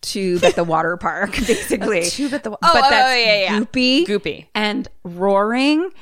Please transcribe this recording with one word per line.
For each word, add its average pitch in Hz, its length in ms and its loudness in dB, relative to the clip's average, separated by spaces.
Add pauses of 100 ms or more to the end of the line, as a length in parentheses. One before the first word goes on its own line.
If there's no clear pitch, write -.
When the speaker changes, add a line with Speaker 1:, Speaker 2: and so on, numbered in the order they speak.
Speaker 1:
tube 180 420 -2
at 175 120 6
the 170 80 0
water 165 320 0
park, 180 360 -4
<laughs> 226 140 -2
basically. 208 540 0
Speaker 2:
A 170 100 -2
tube 262 240 -4
at 285 100 -6
the 220 60 -6
wa-, 208 100 -12
Speaker 1:
But - 140 4
Speaker 2:
oh, 247 100 4
oh, 277 60 4
Speaker 1:
that's 254 260 4 (100)
Speaker 2:
yeah, 208 180 4
yeah. 180 160 0
Speaker 1:
goopy 254 460 2
Speaker 2:
Goopy. 202 480 -4
Speaker 1:
and 214 320 -2 (180)
roaring 214 880 0 (120)